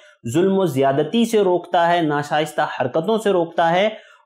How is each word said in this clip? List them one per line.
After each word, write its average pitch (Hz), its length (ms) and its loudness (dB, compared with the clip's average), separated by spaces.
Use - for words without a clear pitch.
जुल्म 175 300 0
व 190 120 2
ज्यादती 147 580 0
से 226 180 2
रोकता 175 420 0
है, 175 200 2
नाशाइस्ता 151 680 -2
हरकतों 165 460 -2
से 202 140 0
रोकता 170 340 0
है। 175 220 2